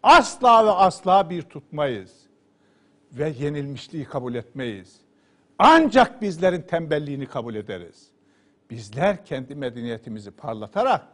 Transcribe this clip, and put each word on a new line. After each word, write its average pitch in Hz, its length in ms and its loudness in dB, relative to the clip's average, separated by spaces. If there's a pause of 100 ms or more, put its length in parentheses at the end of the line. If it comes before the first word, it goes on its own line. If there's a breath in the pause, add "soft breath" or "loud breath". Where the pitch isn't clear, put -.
Asla 233 640 6
ve 214 40 4
asla 185 600 2
bir 175 120 -8
tutmayız 135 840 -8 (840)
ve 147 260 -6
yenilmişliği 143 680 -8
kabul 123 300 -8
etmeyiz. 113 680 -12 (580)
Ancak 262 640 4
bizlerin 180 400 -2
tembelliğini 147 640 -6
kabul 117 280 -10
ederiz. 98 540 -14 (640)
Bizler 117 540 -4
kendi 131 300 -10
medeniyetimizi 117 760 -10
parlatarak 117 840 -4